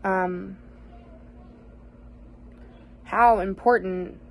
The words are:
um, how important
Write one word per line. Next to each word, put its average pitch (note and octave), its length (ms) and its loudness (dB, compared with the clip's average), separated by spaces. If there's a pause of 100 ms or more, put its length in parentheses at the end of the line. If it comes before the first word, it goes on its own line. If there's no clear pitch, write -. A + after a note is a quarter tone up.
um, F#3 540 -4 (2500)
how A3+ 360 4
important F#3 800 -2 (120)